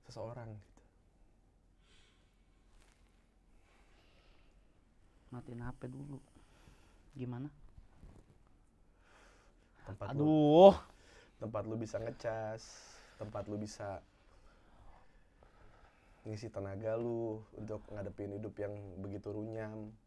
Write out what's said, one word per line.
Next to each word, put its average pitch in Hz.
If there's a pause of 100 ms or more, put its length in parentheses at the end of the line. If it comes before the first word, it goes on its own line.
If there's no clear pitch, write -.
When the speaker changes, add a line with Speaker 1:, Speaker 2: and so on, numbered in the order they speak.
Speaker 1:
seseorang 113
gitu. 107 (4000)
Speaker 2:
Matiin 120
H 123
P -
dulu. 135 (920)
Gimana? 123 (2250)
Speaker 1:
Tempat 101
Speaker 2:
Aduh. 135
Speaker 1:
lu, 151 (720)
tempat 110
lu 110
bisa 113
ngecas, 113 (520)
tempat 107
lu 104
bisa 104 (2250)
ngisi 107
tenaga 101
lu 117 (140)
untuk 107
ngadepin 101
hidup 104
yang 104 (240)
begitu 98
runyam. 107 (140)